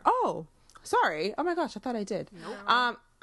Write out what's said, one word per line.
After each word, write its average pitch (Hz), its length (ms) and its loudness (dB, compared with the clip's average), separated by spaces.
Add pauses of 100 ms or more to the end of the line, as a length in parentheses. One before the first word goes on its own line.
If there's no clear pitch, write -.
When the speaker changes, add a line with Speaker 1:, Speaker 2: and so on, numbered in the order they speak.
Speaker 1:
Oh, 453 420 2 (360)
sorry. 202 560 2
Oh 277 40 0
my 339 140 0
gosh, 320 200 -2
I 202 40 -12
thought 247 160 -4
I 208 80 -2
did. 175 280 -4
Speaker 2:
Nope. 180 380 -6
Speaker 1:
Um, 240 260 4 (260)